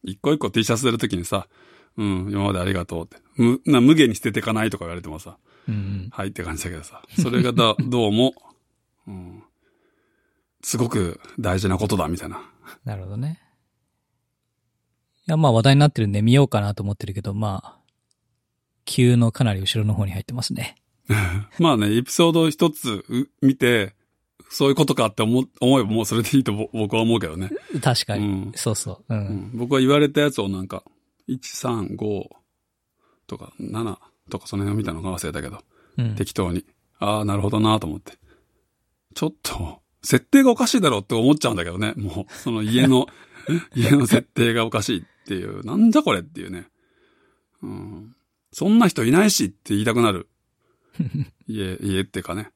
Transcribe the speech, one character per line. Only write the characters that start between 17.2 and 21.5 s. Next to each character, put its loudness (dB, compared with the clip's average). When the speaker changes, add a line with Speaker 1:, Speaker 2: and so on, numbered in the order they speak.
Speaker 2:
ど、 -6
ま -4
あ、 -20
急 4
の 4
か 0
な 2
り -4
後 -2
ろ 0
の 0
方 -2
に -6
入 -6
っ -12
て -12
ま -6
す -6
ね。 -10
Speaker 1:
<laughs> -4